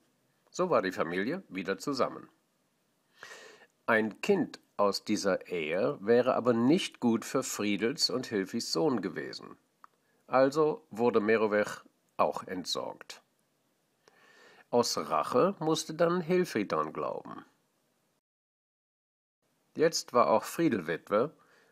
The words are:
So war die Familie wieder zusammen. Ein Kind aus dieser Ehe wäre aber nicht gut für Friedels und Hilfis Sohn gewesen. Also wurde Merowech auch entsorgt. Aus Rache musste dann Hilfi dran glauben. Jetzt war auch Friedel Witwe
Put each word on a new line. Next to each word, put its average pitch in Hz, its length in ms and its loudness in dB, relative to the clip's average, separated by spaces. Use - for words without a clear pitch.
So 175 140 0
war 127 100 4
die 95 100 0
Familie 98 600 -2
wieder 95 260 -4
zusammen. - 540 -4
Ein 110 380 0
Kind 180 360 0
aus 101 260 0
dieser 95 440 0
Ehe 90 520 -2
wäre 117 340 2
aber 120 200 0
nicht 127 440 2
gut 113 280 0
für 131 160 -2
Friedels 104 680 -2
und 127 200 -4
Hilfis 107 440 -4
Sohn 151 300 0
gewesen. 73 560 -8
Also 139 640 2
wurde 110 300 2
Merowech 104 600 2
auch 80 280 0
entsorgt. - 760 -8
Aus 120 260 2
Rache 85 640 0
musste 160 340 -2
dann 170 300 2
Hilfi 175 440 0
dran 76 280 -2
glauben. - 500 -8
Jetzt 151 380 0
war 110 160 6
auch 110 140 4
Friedel 120 420 0
Witwe 104 500 0